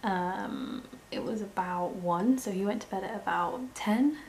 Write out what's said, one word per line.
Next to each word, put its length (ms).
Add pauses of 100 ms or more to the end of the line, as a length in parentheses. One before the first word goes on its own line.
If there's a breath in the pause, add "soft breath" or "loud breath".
um, 800 (260)
it 140
was 180
about 540
one, 420
so 140
he 120
went 180
to 60
bed 140
at 140
about 580
ten, 440 (100)